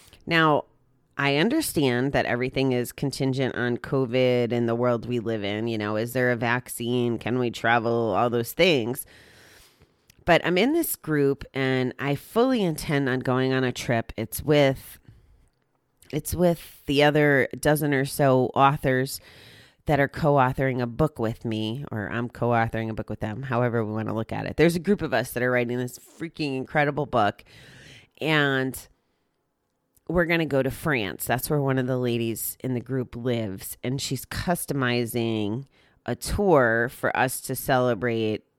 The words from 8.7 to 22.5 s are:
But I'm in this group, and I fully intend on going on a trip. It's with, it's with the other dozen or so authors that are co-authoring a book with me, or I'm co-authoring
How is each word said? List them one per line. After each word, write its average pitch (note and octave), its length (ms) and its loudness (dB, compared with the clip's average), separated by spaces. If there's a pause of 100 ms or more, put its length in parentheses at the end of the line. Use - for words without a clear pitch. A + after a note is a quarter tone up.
But - 200 4
I'm F3+ 120 2
in B3 160 4
this E4 240 -2
group, C#3+ 560 0
and C3 440 0
I C#3 180 -2
fully A#3+ 460 0
intend D3 460 0
on B2+ 140 0
going C3 320 0
on C3 100 2
a B2 80 0
trip. A#2 460 -2
It's - 260 -8
with, C#3+ 560 2 (1120)
it's D3+ 240 -4
with E3+ 500 0
the C#3+ 180 4
other D3 440 4 (120)
dozen D3 340 2
or C3+ 120 2
so C3 480 2
authors C3+ 640 2 (680)
that C#3+ 160 2
are C#3 80 2
co-authoring C3 720 2
a B2 40 0
book A#2+ 320 -2
with A#2 280 -4
me, A2 480 -4
or G#2 180 -4
I'm A#2 160 -4
co-authoring A2+ 640 -2